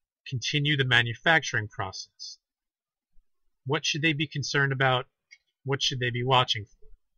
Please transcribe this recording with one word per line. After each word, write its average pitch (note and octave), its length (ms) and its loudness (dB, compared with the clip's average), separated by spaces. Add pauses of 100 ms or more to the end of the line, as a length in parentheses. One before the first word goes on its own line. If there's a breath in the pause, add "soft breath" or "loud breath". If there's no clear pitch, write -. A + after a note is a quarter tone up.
(280)
continue C#3+ 500 -2
the B2+ 80 0
manufacturing A#2+ 800 2
process." - 720 -10 (1300)
What D3 180 -2
should C#3+ 200 -2
they D#3+ 100 2
be D3 140 -2
concerned C#3 440 0
about? C3 380 2 (540)
What C3 180 -2
should C3 180 -2
they B2 120 0
be A#2+ 120 -2
watching B2 420 2
for? - 240 -20 (280)